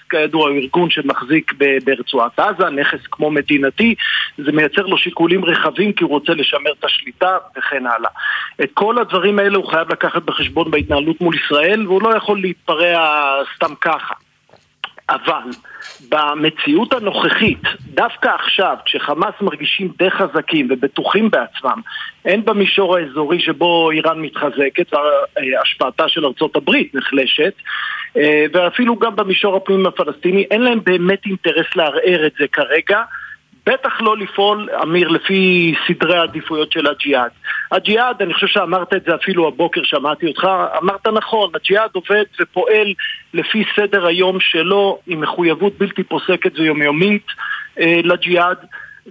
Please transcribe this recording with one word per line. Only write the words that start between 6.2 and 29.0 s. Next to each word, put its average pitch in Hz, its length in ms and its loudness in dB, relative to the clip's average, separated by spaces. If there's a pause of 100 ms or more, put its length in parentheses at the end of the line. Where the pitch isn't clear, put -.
לשמר 147 460 -2
את - 40 -6
השליטה 180 540 -2 (200)
וכן 127 300 -4
הלאה. 117 220 -2 (540)
את - 100 -2
כל 220 240 2
הדברים 202 420 2
האלה 196 180 2
הוא - 140 -2
חייב 160 200 0
לקחת 160 320 -2
בחשבון 156 480 -2
בהתנהלות 151 500 0
מול 165 140 -4
ישראל, 175 520 0
והוא 190 140 2
לא 226 140 2
יכול 208 260 0
להתפרע 160 1040 0 (120)
סתם 156 260 -2
ככה. 151 320 -2 (960)
אבל 139 400 -2 (600)
במציאות 151 840 0
הנוכחית, - 680 0 (300)
דווקא 233 340 0
עכשיו, 175 580 0
כשחמאס 156 560 -2
מרגישים 170 560 -2
די 185 120 2
חזקים 156 600 0
ובטוחים 165 600 0
בעצמם, 127 520 -2 (440)
הן 202 200 0
במישור 196 520 2
האזורי 156 420 -2
שבו 165 520 2
איראן 160 280 0
מתחזקת, 143 760 -2
והשפעתה 143 1160 0
של 165 160 -2
ארצות 139 300 -2
הברית 190 400 0
נחלשת, 139 580 0 (640)
אה, 151 360 4
ואפילו 196 460 2
גם 226 160 0